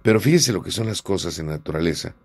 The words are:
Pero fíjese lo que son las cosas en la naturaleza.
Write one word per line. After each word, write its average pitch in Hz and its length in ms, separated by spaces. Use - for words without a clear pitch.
Pero 107 200
fíjese 147 320
lo 92 100
que - 80
son 110 160
las 110 160
cosas 82 380
en 78 60
la 78 80
naturaleza. 78 600